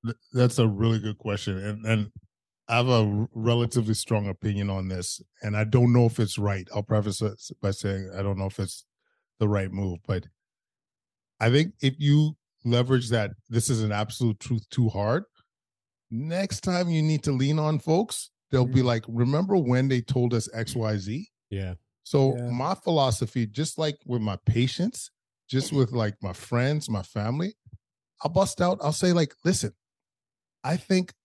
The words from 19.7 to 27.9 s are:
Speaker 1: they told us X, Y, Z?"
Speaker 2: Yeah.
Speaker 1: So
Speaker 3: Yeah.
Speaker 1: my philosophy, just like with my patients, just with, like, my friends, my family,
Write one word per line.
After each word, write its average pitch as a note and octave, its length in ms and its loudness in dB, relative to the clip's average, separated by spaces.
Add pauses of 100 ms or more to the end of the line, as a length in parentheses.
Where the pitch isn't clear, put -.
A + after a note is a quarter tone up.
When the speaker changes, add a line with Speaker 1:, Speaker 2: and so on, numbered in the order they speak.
Speaker 1:
they B2+ 140 2
told A#2+ 320 0
us A2+ 180 0
X, A2+ 220 -6
Y, A2 240 -2
Z?" A2 300 -6 (200)
Speaker 2:
Yeah. F#2+ 260 -6 (280)
Speaker 1:
So C3+ 340 2
Speaker 3:
Yeah. A#2+ 140 -6
Speaker 1:
my C3 240 -2
philosophy, B2+ 720 0
just C3+ 320 -6
like D3+ 260 -4
with B2 160 -4
my G#2 160 -2 (100)
patients, B2+ 640 -2 (380)
just C3+ 240 -2
with, B2+ 200 2
like, A2 300 -4
my F#2 100 -8
friends, C3 580 -2
my G2+ 120 -2
family, C3+ 520 -4 (680)